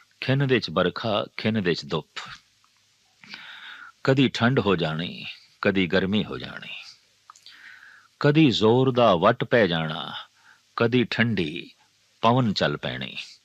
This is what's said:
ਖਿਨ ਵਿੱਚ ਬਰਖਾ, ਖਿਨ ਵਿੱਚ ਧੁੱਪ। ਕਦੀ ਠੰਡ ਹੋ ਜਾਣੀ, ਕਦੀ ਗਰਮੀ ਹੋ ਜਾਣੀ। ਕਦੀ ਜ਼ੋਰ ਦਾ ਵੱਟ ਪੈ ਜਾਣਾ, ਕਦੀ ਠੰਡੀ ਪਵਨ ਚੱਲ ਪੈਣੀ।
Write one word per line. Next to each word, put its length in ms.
ਖਿਨ 240
ਵਿੱਚ 240
ਬਰਖਾ, 560
ਖਿਨ 240
ਵਿੱਚ 280
ਧੁੱਪ। 400
ਕਦੀ 240
ਠੰਡ 320
ਹੋ 160
ਜਾਣੀ, 500
ਕਦੀ 260
ਗਰਮੀ 380
ਹੋ 120
ਜਾਣੀ। 380
ਕਦੀ 320
ਜ਼ੋਰ 400
ਦਾ 240
ਵੱਟ 280
ਪੈ 240
ਜਾਣਾ, 460
ਕਦੀ 280
ਠੰਡੀ 680
ਪਵਨ 320
ਚੱਲ 240
ਪੈਣੀ। 400